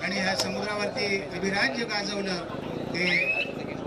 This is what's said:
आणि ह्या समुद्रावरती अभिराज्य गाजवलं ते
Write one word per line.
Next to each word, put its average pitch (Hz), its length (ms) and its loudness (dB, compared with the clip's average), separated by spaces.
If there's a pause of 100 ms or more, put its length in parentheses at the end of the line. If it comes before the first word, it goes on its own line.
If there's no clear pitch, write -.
आणि 190 160 0
ह्या 190 160 2
समुद्रावरती 196 840 0
अभिराज्य 202 640 0
गाजवलं 202 600 -2 (460)
ते - 140 0 (800)